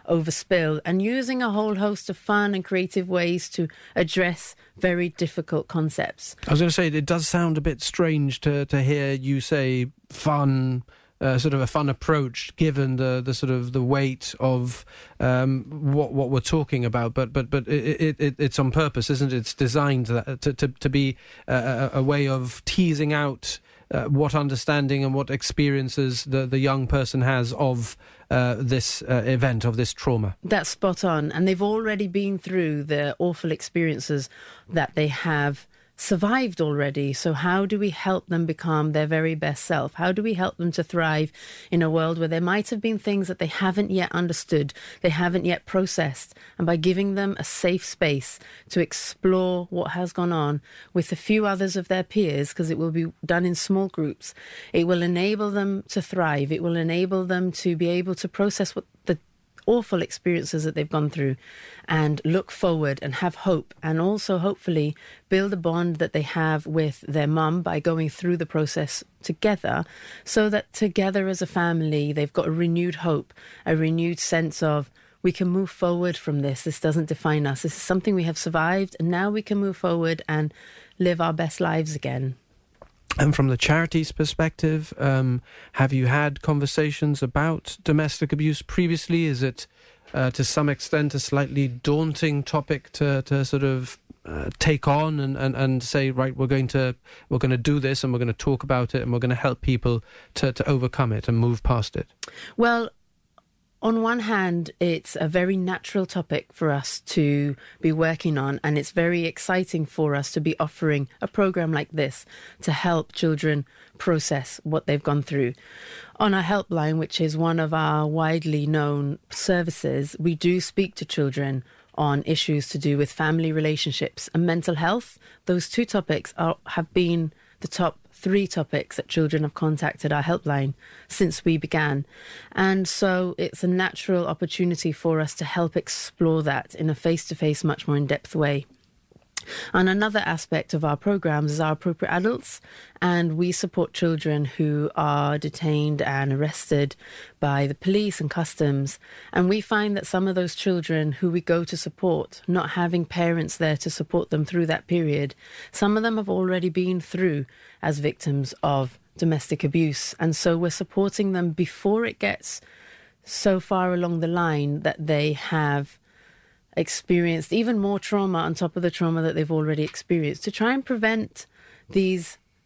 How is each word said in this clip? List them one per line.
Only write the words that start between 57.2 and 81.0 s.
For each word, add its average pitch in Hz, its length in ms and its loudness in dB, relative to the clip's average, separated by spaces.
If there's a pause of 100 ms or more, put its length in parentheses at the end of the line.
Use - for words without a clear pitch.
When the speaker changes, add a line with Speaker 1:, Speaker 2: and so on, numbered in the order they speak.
Speaker 1:
them 180 280 0
to 175 220 -2
be 170 140 0
able 180 240 -2
to 180 140 -6
process 202 480 -2
what - 100 -8 (200)
the 165 120 0 (520)
awful 214 320 2
experiences 160 640 -2
that 156 120 -4
they've 151 120 -2
gone 151 220 0
through 139 260 -2 (540)
and 151 340 2
look 180 260 0
forward 156 520 0
and 135 140 -6
have 175 200 -2
hope, - 380 -2 (100)
and 160 160 0
also 196 380 0
hopefully 165 580 0 (320)
build 196 240 2
a 190 60 -2
bond 170 400 0
that 160 160 -2
they 156 80 0
have 156 440 0
with 156 400 -2
their 147 220 0
mum 160 340 2
by 165 160 -2
going 160 300 0
through 175 300 -2
the 165 80 -4
process 151 580 -2 (180)
together, - 600 -2 (400)
so 214 240 2
that 208 240 -2
together 190 560 0
as 185 140 -2
a 180 40 -2
family 156 680 0
they've 147 180 -2
got - 160 0
a 160 40 0
renewed 170 440 0
hope, 151 380 -2 (320)
a 160 100 2
renewed 165 440 0
sense 165 440 -2
of, 147 260 0 (320)
"We 180 120 2
can 180 160 0
move 185 200 0
forward 175 460 0
from 147 240 -2
this, 139 240 -2
this 156 160 -4
doesn't 156 300 0
define 151 360 0
us, 139 180 -2
this 156 120 -4
is - 60 -10
something 190 340 0
we 180 80 2
have 165 140 -2
survived, 175 640 0
and 165 80 0
now 185 200 0
we 214 120 -2
can 208 160 -2
move 196 180 0
forward 165 540 0
and 151 240 0 (440)
live 175 220 2